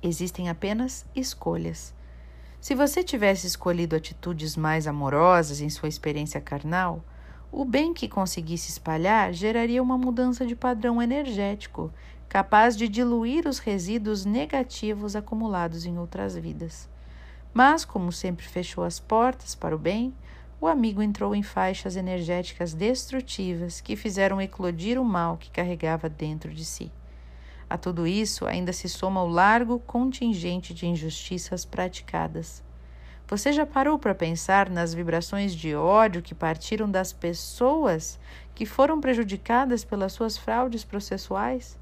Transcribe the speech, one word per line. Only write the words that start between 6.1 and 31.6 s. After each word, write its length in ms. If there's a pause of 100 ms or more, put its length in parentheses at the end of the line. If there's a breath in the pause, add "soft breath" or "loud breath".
carnal, 640 (480 loud breath)
O 120
bem 280
que 160
conseguisse 640
espalhar 600
geraria 500
uma 160
mudança 480
de 80
padrão 480
energético, 920 (360 loud breath)
capaz 480
de 120
diluir 600
os 100
resíduos 680
negativos 920
acumulados 680
em 140
outras 380
vidas. 520 (640 loud breath)
Mas, 320
como 280
sempre 340
fechou 380
as 160
portas 560
para 180
o 40
bem, 360 (460 loud breath)
o 80
amigo 340
entrou 320
em 80
faixas 540
energéticas 760
destrutivas 1080
que 160
fizeram 440
eclodir 600
o 40
mal 320
que 140
carregava 580
dentro 460
de 100
si. 280 (760 loud breath)
A 80
tudo 300
isso 400
ainda 260
se 160
soma 360
o 40
largo 520
contingente 920
de 140
injustiças 800